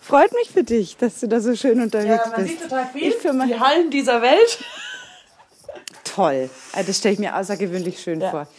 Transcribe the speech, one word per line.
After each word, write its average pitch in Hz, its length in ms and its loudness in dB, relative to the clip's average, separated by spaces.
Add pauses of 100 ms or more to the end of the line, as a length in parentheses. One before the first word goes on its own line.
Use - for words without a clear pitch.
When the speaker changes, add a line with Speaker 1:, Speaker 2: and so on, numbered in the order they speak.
Speaker 1:
Freut 294 320 4
mich 480 160 -2
für 370 140 2
dich, 226 340 -2
dass 240 220 -2
du 240 80 -4
da 233 120 2
so 226 160 0
schön 254 240 2
unterwegs 220 460 0
Speaker 2:
Ja, 226 40 -6
man 214 140 -2
Speaker 1:
bist. 165 60 -4
Speaker 2:
sieht - 120 -8
total 262 300 -4
viel. 294 160 -2
Speaker 1:
Ich 466 80 2
für 302 160 0
mein 262 160 0
Speaker 2:
Die 233 100 0
Hallen 302 320 4
dieser 247 320 2
Welt. 370 360 6 (1500)
Speaker 1:
Toll. 135 440 0 (240)
Ah, 196 100 -4
das 190 160 -4
stell 208 140 0
ich 202 60 -2
mir 208 180 -4
außergewöhnlich 185 640 -6
schön 165 200 -6
Speaker 2:
Ja. 185 100 -2
Speaker 1:
vor. 156 160 -6 (120)